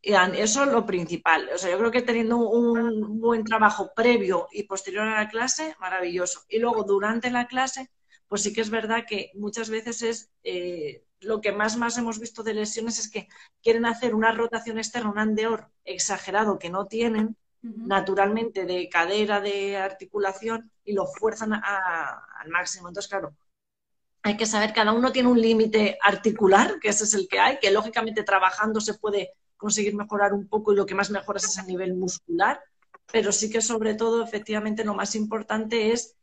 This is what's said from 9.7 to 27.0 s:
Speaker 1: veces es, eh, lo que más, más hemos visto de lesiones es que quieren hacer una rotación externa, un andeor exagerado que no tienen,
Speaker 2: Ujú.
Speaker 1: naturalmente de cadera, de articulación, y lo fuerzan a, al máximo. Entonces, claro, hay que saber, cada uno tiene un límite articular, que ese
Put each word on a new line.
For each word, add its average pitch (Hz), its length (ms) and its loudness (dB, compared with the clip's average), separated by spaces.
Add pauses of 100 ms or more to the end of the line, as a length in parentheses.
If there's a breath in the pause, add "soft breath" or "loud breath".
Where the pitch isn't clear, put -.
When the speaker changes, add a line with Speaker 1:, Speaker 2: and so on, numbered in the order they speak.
Speaker 1:
veces 226 320 -6
es, 226 280 -4 (140)
eh, 175 600 -8 (160)
lo 214 200 -4
que 202 120 -2
más, 214 240 0
más 233 220 -2
hemos 226 220 -4
visto 226 220 -12
de 214 120 -4
lesiones 214 440 -4
es - 120 -6
que - 180 -10 (340 loud breath)
quieren 233 240 4
hacer 233 280 0
una 220 180 4
rotación 226 460 -2
externa, 214 320 -4
un 208 80 -4
andeor 220 520 0 (140)
exagerado 196 760 -2
que 170 120 -8
no 196 160 -4
tienen, 220 500 0 (260)
Speaker 2:
Ujú. 226 120 -12 (140)
Speaker 1:
naturalmente 196 800 0
de 180 220 -4
cadera, 202 520 2
de 202 360 -2
articulación, 196 960 -4 (140)
y 208 80 -6
lo 190 140 0
fuerzan 220 480 -2
a, 180 680 -4 (160)
al 156 100 -14
máximo. 180 380 -4
Entonces, 190 220 -10
claro, 165 240 -6 (880)
hay 208 140 0
que 220 100 -2
saber, 214 260 0
cada 214 200 4
uno 247 200 2
tiene 254 160 4
un 247 120 6
límite 220 640 4
articular, 202 760 4
que 214 80 0
ese 208 160 0